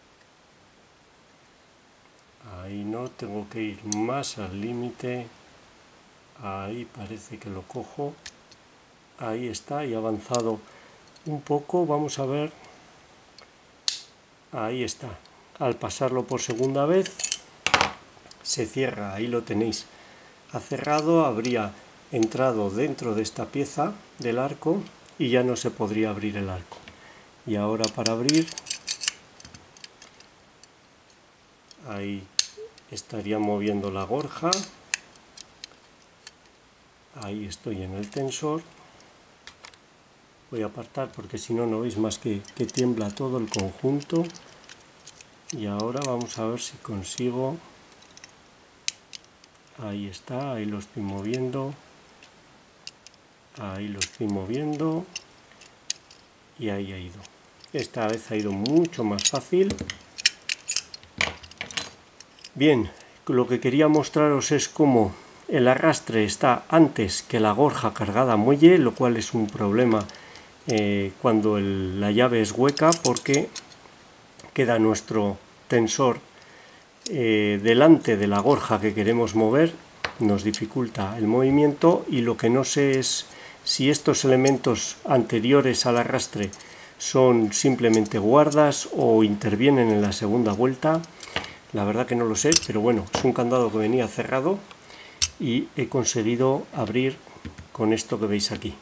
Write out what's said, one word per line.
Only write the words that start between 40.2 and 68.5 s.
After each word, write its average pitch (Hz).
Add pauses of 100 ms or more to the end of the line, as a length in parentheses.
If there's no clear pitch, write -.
Voy 117
a 104
apartar 123
porque -
si 117
no, 117
no 110
veis 117
más 107
que, 104 (140)
que 123
tiembla 117
todo 127
el 110
conjunto. 135 (1300)
Y 117
ahora 107
vamos 120
a 110
ver 117
si -
consigo. 123 (2250)
Ahí 101
está, 127
ahí 110
lo 104
estoy 101
moviendo. 127 (1900)
Ahí 101
lo 98
estoy -
moviendo. 147 (1500)
Y 117
ahí 98
ha 95
ido. 90 (540)
Esta 117
vez 113
ha 110
ido 104
mucho 139
más 101
fácil. 185 (2750)
Bien, 127 (380)
lo 123
que 123
quería 139
mostraros 147
es 139
cómo 120 (360)
el 139
arrastre 123
está 117
antes 135
que 113
la 107
gorja 120
cargada 113
a 107
muelle, 143